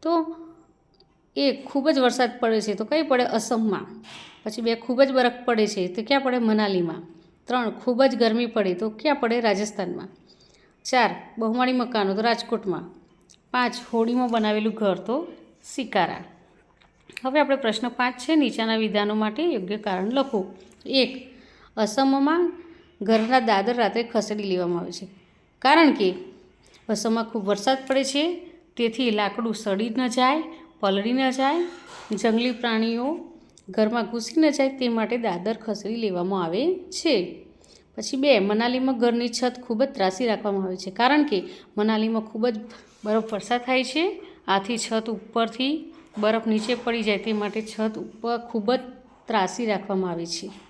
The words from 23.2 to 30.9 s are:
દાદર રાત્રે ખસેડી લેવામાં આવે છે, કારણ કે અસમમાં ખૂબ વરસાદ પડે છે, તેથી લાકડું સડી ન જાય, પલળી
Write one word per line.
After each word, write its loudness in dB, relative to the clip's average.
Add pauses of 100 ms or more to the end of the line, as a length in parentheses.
દાદર 2
રાત્રે 2
ખસેડી -2
લેવામાં 0
આવે -10
છે, -12 (520)
કારણ 8
કે 2 (720)
અસમમાં 0
ખૂબ -6
વરસાદ 2 (100)
પડે 2
છે, 0 (520)
તેથી 0
લાકડું 0
સડી -2
ન 0
જાય, 2 (380)
પલળી 0